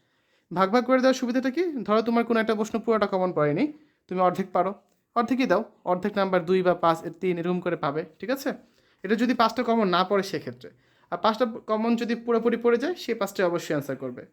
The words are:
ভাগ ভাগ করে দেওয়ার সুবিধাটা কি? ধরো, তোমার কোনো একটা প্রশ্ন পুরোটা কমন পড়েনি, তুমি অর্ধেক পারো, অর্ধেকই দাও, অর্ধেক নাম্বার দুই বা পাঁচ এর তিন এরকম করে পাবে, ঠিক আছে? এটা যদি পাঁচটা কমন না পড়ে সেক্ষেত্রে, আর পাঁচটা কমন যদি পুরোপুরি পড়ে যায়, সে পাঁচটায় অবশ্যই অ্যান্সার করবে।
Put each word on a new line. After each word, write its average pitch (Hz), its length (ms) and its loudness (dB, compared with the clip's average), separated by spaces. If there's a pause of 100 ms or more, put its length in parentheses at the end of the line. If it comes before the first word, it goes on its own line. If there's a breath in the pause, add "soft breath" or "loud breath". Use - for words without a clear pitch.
(520)
ভাগ 190 180 2
ভাগ 240 140 4
করে 254 160 4
দেওয়ার 262 140 4
সুবিধাটা 247 360 -2
কি? 320 140 -2 (200)
ধরো, 208 180 4
তোমার 233 220 2
কোনো 226 160 2
একটা 220 140 0
প্রশ্ন 220 240 -2
পুরোটা 214 280 2
কমন 185 260 0
পড়েনি, 151 400 0 (360 soft breath)
তুমি 185 120 -2
অর্ধেক 180 320 2
পারো, 190 220 0 (400)
অর্ধেকই 240 320 0
দাও, 190 180 2 (200)
অর্ধেক 180 320 -2
নাম্বার 185 280 2
দুই 185 180 2
বা 175 120 4
পাঁচ 165 300 2
এর 170 160 -8
তিন 180 180 -2
এরকম 175 220 -2
করে 170 160 -4
পাবে, 156 280 -4 (140)
ঠিক 196 120 -6
আছে? 269 220 -4 (520 soft breath)
এটা 196 100 -2
যদি 233 200 0
পাঁচটা 226 280 2
কমন 226 260 2
না 180 160 2
পড়ে 196 180 0
সেক্ষেত্রে, 143 480 -10 (400 soft breath)
আর 175 80 -6
পাঁচটা 214 260 0 (220)
কমন 220 300 0
যদি 233 180 -4
পুরোপুরি 233 420 0
পড়ে 233 220 2
যায়, 320 160 -4
সে 233 200 -6
পাঁচটায় 196 340 -2
অবশ্যই 165 260 -4
অ্যান্সার 139 220 -4
করবে। 127 260 -12 (100)